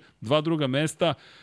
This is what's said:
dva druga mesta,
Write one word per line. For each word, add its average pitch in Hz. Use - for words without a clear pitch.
dva 139
druga 151
mesta, 151